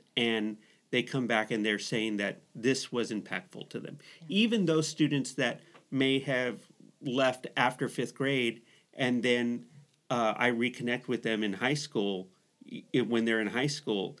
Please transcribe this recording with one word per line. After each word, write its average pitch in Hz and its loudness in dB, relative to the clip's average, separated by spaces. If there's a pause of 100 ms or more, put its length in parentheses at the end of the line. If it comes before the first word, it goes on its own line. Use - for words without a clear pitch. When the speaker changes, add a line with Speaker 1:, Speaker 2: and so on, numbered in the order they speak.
(160)
Speaker 1:
And 110 2 (320)
they 123 2
come 123 -2
back 110 2
and 107 0
they're 104 2
saying 110 -2
that 101 -4 (120)
this 127 0
was 117 -2
impactful - -8
to 147 -8
them. - -12 (220)
Speaker 2:
Yeah. 165 -18
Speaker 1:
Even 214 2
those 156 2
students 143 0
that 120 -2 (300)
may 135 2
have 127 -2 (420)
left 131 0 (100)
after 131 2
fifth 123 -6
grade 127 0 (340)
and 123 0
then, 120 2 (460)
uh, 117 2
I 123 4
reconnect 120 -2
with 117 -2
them 110 0
in 101 0
high 123 0
school, 101 -2 (640)
i-, 131 4
when 113 2
they're 113 2
in 107 0
high 127 0
school, 104 -2